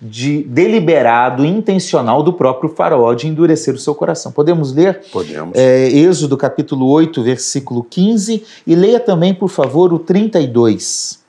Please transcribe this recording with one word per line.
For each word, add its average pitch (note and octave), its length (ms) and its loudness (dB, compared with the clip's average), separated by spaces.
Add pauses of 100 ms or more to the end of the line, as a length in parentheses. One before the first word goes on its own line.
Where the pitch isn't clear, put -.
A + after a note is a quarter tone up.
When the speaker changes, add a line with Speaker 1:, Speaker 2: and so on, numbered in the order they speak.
Speaker 1:
de B2+ 420 -4
deliberado, C3 1000 2
intencional D#3+ 800 0
do D#3 80 2
próprio C#3 380 -2
Faraó D3 460 2
de B2 120 -6
endurecer D#3 480 0
o B2 40 -10
seu - 160 -4
coração. D#3 360 -6
Podemos D3 440 0
ler? F#3 260 2 (100)
Speaker 2:
Podemos. D#2+ 460 -8
Speaker 1:
É, C3 320 4
Êxodo C#3+ 480 2
capítulo C3+ 520 -4
oito, D#3 340 2
versículo B2 600 -4
quinze, G#3 600 -2 (220)
e D#3+ 80 4
leia G#3 260 4
também, F#3+ 340 0
por F3+ 140 -4
favor, E3 460 0
o D#3+ 40 -2
trinta G3 400 0
e D3 80 0
dois. A#2 800 -2